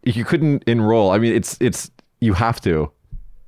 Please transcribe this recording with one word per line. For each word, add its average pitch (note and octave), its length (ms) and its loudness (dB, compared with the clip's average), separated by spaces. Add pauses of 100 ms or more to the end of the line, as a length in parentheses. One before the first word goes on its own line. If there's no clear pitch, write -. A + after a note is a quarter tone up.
you A#2 200 -2
couldn't D3 440 0
enroll. A2+ 420 2
I G2 80 2
mean, A2+ 160 2
it's, - 260 -4
it's, - 300 -2 (300)
you A2 140 2
have A2+ 260 0
to. D#2 320 -2 (540)